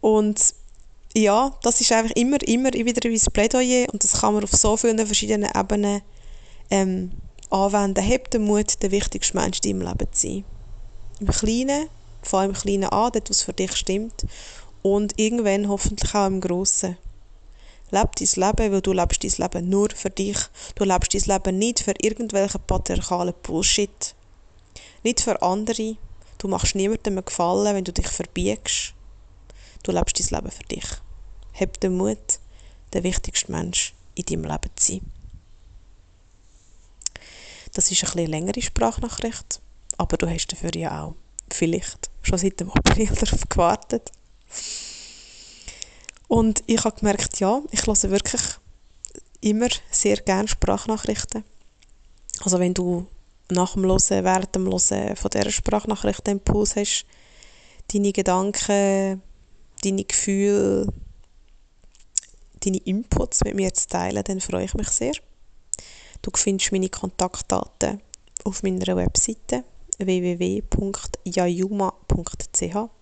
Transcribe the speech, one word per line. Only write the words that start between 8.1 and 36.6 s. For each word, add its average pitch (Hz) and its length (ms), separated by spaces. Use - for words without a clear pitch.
den 220 140
Mut, 208 400
der 196 80
wichtigste - 460
Mensch - 260
in 190 160
deinem 185 80
Leben - 260
zu - 140
sein. 196 160
Im 202 80
Kleinen, 262 640
fang 196 280
im 196 40
Kleinen 196 360
an, 226 240
dort, 214 160
wo - 20
es - 100
für - 120
dich 185 220
stimmt. 214 500
Und 202 360
irgendwann 214 520
hoffentlich 202 440
auch 202 140
im 190 140
Grossen. 180 560
Leb 202 280
dein 190 180
Leben, 208 380
weil 190 80
du 190 100
lebst 175 320
dein 175 200
Leben 175 260
nur 202 200
für - 200
dich. 202 280
Du - 80
lebst 185 300
dein 196 80
Leben 190 360
nicht 233 220
für 196 200
irgendwelchen 208 680
patriarchalen 180 680
Bullshit. - 680
Nicht 226 180
für - 200
andere. 220 540
Du - 100
machst 185 280
niemandem 202 420
einen 185 80
Gefallen, 196 500
wenn 190 100
du 175 80
dich - 140
verbiegst. - 840
Du 98 100
lebst - 260
dein - 180
Leben - 140
für - 140
dich. - 200
Hab - 200
den 185 180
Mut, 208 420
der - 100
wichtigste - 480
Mensch - 420
in - 100
deinem 80 180
Leben - 320
zu - 160
sein. 185 100